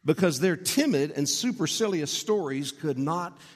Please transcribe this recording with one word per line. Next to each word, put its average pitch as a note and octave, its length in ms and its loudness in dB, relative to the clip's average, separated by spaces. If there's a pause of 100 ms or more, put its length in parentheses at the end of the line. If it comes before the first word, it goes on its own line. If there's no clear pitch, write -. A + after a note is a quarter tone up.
because D#3 360 2
their F3 160 2
timid F#3 560 2
and C#3+ 160 -2
supercilious F#3+ 800 0
stories C#3+ 640 -2
could C#3 260 -4
not E3+ 400 -4 (180)